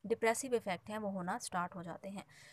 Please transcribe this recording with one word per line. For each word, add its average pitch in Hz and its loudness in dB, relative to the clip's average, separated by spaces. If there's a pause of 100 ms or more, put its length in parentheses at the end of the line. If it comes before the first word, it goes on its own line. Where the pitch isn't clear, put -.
depressive 226 4
effect 196 0
हैं, 214 -2
वो 214 0
होना 190 0
start 175 -2
हो 180 -6
जाते 175 -8
हैं। 202 -8 (280)